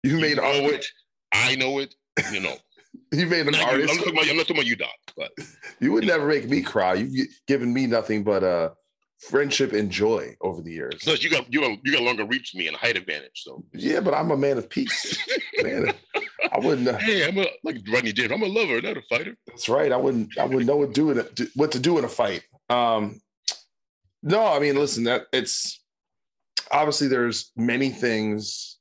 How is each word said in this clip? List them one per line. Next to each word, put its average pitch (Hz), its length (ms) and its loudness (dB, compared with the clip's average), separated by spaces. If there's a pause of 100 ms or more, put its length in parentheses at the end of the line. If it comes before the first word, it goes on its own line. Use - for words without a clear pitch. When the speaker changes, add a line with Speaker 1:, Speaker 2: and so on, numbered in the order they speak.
Speaker 1:
You 135 120 0
Speaker 2:
You 165 60 0
Speaker 1:
made 151 160 2
Speaker 2:
know - 80 0
Speaker 1:
all 139 260 2
Speaker 2:
it. 139 160 -2 (460)
I 123 240 2
know 131 240 0
it. 139 140 -8 (380)
You 95 80 -4
know. 78 200 -4
Speaker 1:
<laughs> - 520 -16
You 160 140 2
made 165 200 2
an 143 60 2
Speaker 2:
Not - 80 2
you. - 60 2
Speaker 1:
artist. 135 260 2
Speaker 2:
I'm 170 60 2
talking 170 160 0
about, 156 160 2
I'm 147 60 2
not 165 100 2
talking 170 100 0
about 139 100 0
you, 117 100 0
Doc, - 180 -8 (220)
but 76 160 -10 (480)
Speaker 1:
You 139 120 2
would - 120 2
Speaker 2:
you 208 40 2
know. 170 80 4
Speaker 1:
never 147 120 0
make 143 200 0
me 139 140 2
cry. 92 320 2
You've 120 180 -2
gi-, 131 160 0 (180)
given 123 280 2
me 131 120 2
nothing 110 380 0
but, 98 180 2
uh, 87 280 2 (480)
friendship 139 540 0
and 104 180 0
joy 101 500 0
over 85 220 -6
the 82 80 -12
years. 80 320 -8
Speaker 2:
Plus, 156 200 0
you 165 60 -2
got, 123 240 -2
you 151 80 2
got, 117 240 0
you 139 80 0
got 135 100 2
longer 120 220 0
reach 123 280 -6
than 92 80 -10
me 82 80 -2
and 73 80 -8
height 120 200 -2
advantage. 76 460 -8
So 67 300 -16
Speaker 1:
Yeah, - 280 0
but 190 140 0
I'm 160 160 0
a 147 60 4
man 139 200 2
of - 140 -6
peace. - 480 -4 (240)
Speaker 2:
<laughs> - 200 -4
Speaker 1:
Man, - 300 0 (600)
I - 60 0
wouldn't, 127 300 2
uh, 120 100 0
Speaker 2:
Hey, 202 280 0
I'm 185 120 -2
a, 190 80 2 (180)
like - 120 -4 (160)
Rodney 120 200 2
Dangerfield, 123 300 0
I'm - 0 -
a 196 180 -2
lover, 135 200 0
not - 160 -6
a 131 60 -10
fighter. - 340 -4 (100)
Speaker 1:
That's - 220 -8
right. 135 240 2
I 123 40 2
wouldn't, 127 420 0
I - 60 2
wouldn't 127 220 2
know 139 100 4
what 139 180 0
do 151 160 4
in 120 80 2
a, 113 60 0
do, - 300 -6
what 139 180 2
to 127 60 -4
do 160 200 2
in 135 60 2
a 117 40 -4
fight. 101 360 -2 (260)
Um, 113 500 2 (1000)
no, 208 240 2
I 160 120 2
mean, 143 180 2
listen, 117 280 0
that 120 180 0 (100)
it's - 500 -2 (880)
obviously 147 380 2
there's 120 480 0
many 123 340 0
things 107 920 -4